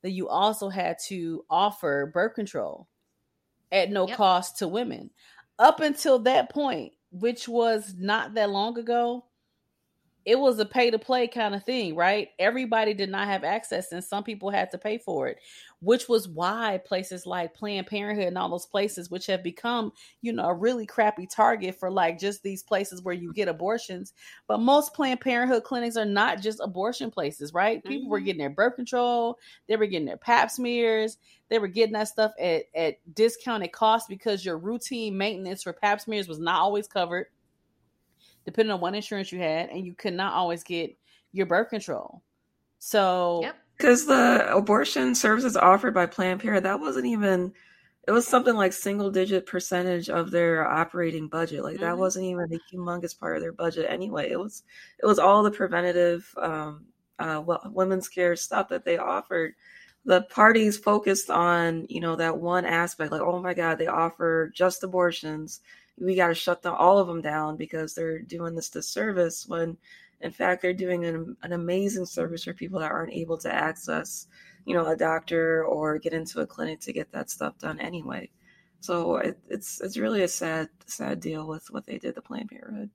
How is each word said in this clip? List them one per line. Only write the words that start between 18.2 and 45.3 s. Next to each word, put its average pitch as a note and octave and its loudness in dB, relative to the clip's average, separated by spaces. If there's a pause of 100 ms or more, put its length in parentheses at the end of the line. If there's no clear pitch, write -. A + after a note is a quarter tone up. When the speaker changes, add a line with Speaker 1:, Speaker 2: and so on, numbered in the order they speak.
Speaker 1:
and F3+ -4
all F#3 -2
those F3 -6
places, G3 -4
which F#3 -8
have F#3 -2
become, A3+ -4 (300)
you A#3 -4
know, A3+ -2
a F3 2
really A3 0
crappy G#3+ 0
target G#3+ 2
for, F#3 -4
like, F3 0
just G3+ -4
these G3 -8
places F#3+ -4
where F3+ -4
you E3+ -8
get F#3+ -2
abortions. F#3 -6 (340)
But G#3+ 2
most C#4+ 4
Planned C4 0
Parenthood B3 2
clinics A#3 -4
are A3 0
not G3+ 2
just G#3+ -4
abortion A3 -4
places, D3+ -6
right? G3+ 2
People C4+ -8
were G#3 0
Speaker 3:
Mm-hmm. F#3+ -6
Speaker 1:
getting F#3+ -2
their C#3 -2
birth G#3 0
control, A#3+ 0 (300)
they A3 2
were G#3+ 2
getting E3 -4
their - -6
pap A#3 2
smears, A3+ 0 (320)
they A3 2
were G3+ -2
getting G#3+ 2
that G#3+ 0
stuff G#3+ 0
at, E3 0 (100)
at D#3+ 0 (180)
discounted A3 0
cost A3 2
because G3 -4
your E3+ -4
routine A3 -6
maintenance F#3+ -4
for F3 -8
pap G#3 0
smears G#3 -4
was D#3 -8
not E3+ 2
always G#3 0
covered, F3 -2 (1160)
depending A3 2
on F3+ -2
what F3 -2
insurance G3+ -6
you F3+ -8
had, E3 0
and F#3 -8
you F3+ -12
could F#3 -6
not F#3 -2
always E3+ -2
get E3+ -6 (340)
your F#3+ 0
birth F3+ 2
control. - -8 (580)
So F3+ 2
Speaker 2:
Yep. C#4+ -6 (220)
Speaker 4:
'Cause A#3+ 6
the B3 6
abortion A#3+ 2
services A3+ 2